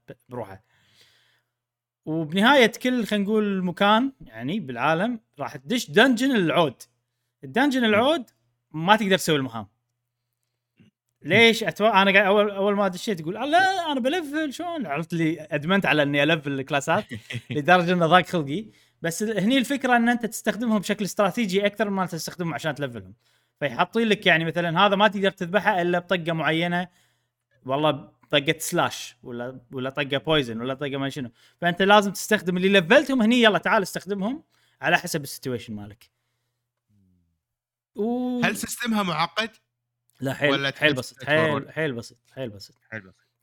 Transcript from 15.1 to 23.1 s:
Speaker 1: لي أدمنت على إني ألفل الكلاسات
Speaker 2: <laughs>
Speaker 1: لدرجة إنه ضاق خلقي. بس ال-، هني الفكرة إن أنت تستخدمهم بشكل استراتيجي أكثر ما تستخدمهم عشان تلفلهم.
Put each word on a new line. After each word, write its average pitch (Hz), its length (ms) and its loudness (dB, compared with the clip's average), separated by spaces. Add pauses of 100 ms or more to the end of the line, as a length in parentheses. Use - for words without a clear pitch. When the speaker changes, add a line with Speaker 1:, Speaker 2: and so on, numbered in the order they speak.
Speaker 1:
لي 160 360 -2
أدمنت 170 360 0
على 147 160 4
إني 143 200 2
ألفل 147 300 0
الكلاسات 143 520 -2 (260)
Speaker 2:
<laughs> 123 200 -10
Speaker 1:
لدرجة 170 420 4
إنه 175 140 2
ضاق 175 200 6
خلقي. 165 400 -4 (360)
بس 170 200 -6
ال-، 214 180 -4
هني 240 180 4
الفكرة 254 380 2
إن 233 120 2
أنت 233 180 0
تستخدمهم 220 520 -2
بشكل 202 260 -4
استراتيجي 196 640 0
أكثر 208 240 -2
ما 190 160 -2
تستخدمهم 165 480 -8
عشان 151 200 -6
تلفلهم. 120 400 -10 (460)